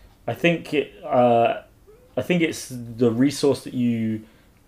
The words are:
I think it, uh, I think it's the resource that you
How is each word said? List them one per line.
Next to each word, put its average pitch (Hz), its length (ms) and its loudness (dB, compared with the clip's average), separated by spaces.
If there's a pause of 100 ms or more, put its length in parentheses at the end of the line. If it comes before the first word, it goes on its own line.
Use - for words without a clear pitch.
(280)
I 117 60 -2
think 165 400 -2
it, 139 200 -2 (100)
uh, 123 580 2 (540)
I - 60 -4
think 180 200 0
it's 151 300 -4
the 120 400 0
resource 135 520 2
that - 100 -14
you 113 500 -2 (440)